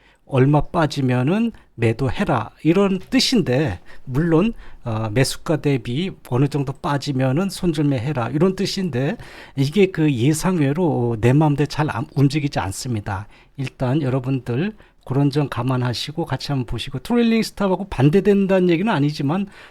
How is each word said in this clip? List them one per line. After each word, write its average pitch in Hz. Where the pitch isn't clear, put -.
얼마 139
빠지면은 147
매도해라, 117
이런 190
뜻인데, 139
물론, 165
어, 110
매수가 120
대비 139
어느 135
정도 139
빠지면은 139
손절매해라, 151
이런 170
뜻인데, 180
이게 151
그 156
예상외로 139
내 117
마음대로 147
잘 -
안, 113
움직이지 143
않습니다. 101
일단 131
여러분들 131
그런 139
점 143
감안하시고 127
같이 -
한번 127
보시고, -
트레일링 226
스탑하고 190
반대된다는 190
얘기는 180
아니지만 151